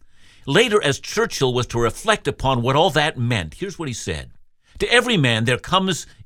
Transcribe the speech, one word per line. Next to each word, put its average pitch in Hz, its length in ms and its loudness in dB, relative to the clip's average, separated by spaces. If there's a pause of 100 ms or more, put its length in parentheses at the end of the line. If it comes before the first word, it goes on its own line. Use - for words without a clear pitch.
(460)
Later, 202 380 2
as 139 160 0
Churchill 139 560 -2
was 120 120 0
to 117 120 -4
reflect 117 480 0
upon 131 340 -2
what 131 140 0
all 170 160 4
that 151 260 0
meant, 117 380 -2
here's 185 240 -10
what 160 80 -6
he 120 80 -6
said. 71 340 -8 (500)
"To - 120 -2
every 240 260 4
man 117 280 2
there 123 140 2
comes 190 480 -2 (180)